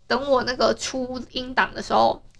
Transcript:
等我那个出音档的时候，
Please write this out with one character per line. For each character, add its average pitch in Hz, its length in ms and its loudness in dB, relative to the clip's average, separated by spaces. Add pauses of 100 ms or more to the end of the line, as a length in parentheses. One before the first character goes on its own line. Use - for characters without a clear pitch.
等 269 240 0
我 247 140 4
那 247 100 -4
个 226 200 2
出 254 460 -6 (120)
音 254 200 -6
档 - 220 0
的 - 80 -8
时 - 100 -4
候， - 300 4 (160)